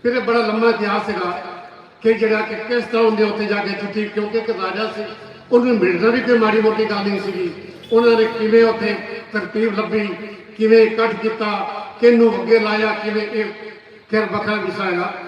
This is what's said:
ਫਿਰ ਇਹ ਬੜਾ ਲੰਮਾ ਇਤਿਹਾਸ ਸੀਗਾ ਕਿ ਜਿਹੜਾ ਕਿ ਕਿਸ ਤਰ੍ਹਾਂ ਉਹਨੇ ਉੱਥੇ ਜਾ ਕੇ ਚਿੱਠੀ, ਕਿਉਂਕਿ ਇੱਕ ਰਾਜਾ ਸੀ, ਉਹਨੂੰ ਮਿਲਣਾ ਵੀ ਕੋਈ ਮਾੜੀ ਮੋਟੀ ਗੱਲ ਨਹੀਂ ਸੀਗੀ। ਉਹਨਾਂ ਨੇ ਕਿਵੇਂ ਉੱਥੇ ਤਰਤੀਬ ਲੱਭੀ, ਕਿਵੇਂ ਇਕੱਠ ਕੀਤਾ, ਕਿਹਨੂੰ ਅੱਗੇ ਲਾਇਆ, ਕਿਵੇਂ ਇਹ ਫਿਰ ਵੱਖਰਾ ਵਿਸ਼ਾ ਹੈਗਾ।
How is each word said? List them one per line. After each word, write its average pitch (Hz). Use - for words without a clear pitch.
ਫਿਰ 240
ਇਹ 240
ਬੜਾ 233
ਲੰਮਾ 220
ਇਤਿਹਾਸ 208
ਸੀਗਾ 185
ਕਿ 226
ਜਿਹੜਾ 214
ਕਿ 214
ਕਿਸ 240
ਤਰ੍ਹਾਂ 226
ਉਹਨੇ 214
ਉੱਥੇ 208
ਜਾ 202
ਕੇ 196
ਚਿੱਠੀ, 208
ਕਿਉਂਕਿ 208
ਇੱਕ 220
ਰਾਜਾ 190
ਸੀ, 214
ਉਹਨੂੰ 240
ਮਿਲਣਾ 180
ਵੀ 240
ਕੋਈ 240
ਮਾੜੀ 220
ਮੋਟੀ 220
ਗੱਲ 202
ਨਹੀਂ 196
ਸੀਗੀ। 349
ਉਹਨਾਂ 233
ਨੇ 220
ਕਿਵੇਂ 220
ਉੱਥੇ 214
ਤਰਤੀਬ 214
ਲੱਭੀ, 208
ਕਿਵੇਂ 220
ਇਕੱਠ 220
ਕੀਤਾ, 220
ਕਿਹਨੂੰ 233
ਅੱਗੇ 190
ਲਾਇਆ, 214
ਕਿਵੇਂ 208
ਇਹ 214
ਫਿਰ 214
ਵੱਖਰਾ 208
ਵਿਸ਼ਾ 190
ਹੈਗਾ। 175